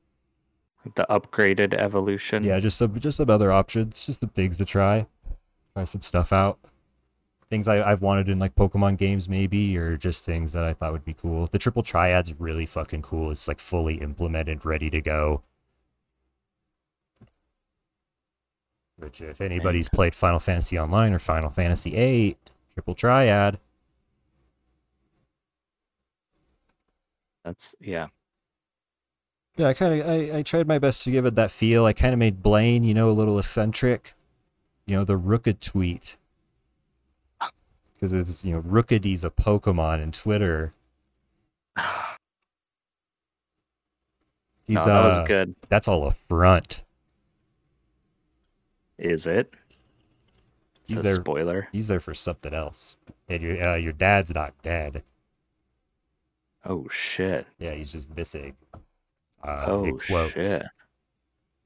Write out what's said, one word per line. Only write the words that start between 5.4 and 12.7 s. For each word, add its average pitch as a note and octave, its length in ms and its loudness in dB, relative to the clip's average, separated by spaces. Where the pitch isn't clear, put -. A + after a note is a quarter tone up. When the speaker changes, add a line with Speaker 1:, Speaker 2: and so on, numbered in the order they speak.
Speaker 2:
Try F#2+ 100 -4
some - 180 -8
stuff - 300 0
out. G2 260 2
Things G#2+ 180 -2
I, G#2 200 4
I've G#2 120 4
wanted G2 300 2
in, F#2+ 80 0
like, F#2+ 160 -2
Pokemon G2 420 2
games, G2 320 0
maybe, G2 480 0
or E2 220 -2
just - 260 -4
things E2 280 -4
that E2+ 120 -2
I E2 80 -2
thought D#2+ 200 -6
would D#2 120 -8
be D#2+ 100 -8
cool. E2 320 -4
The G2 120 -2
Triple - 240 -2
Triad's F2+ 580 0
really E2 240 -4
fucking D#2 380 -8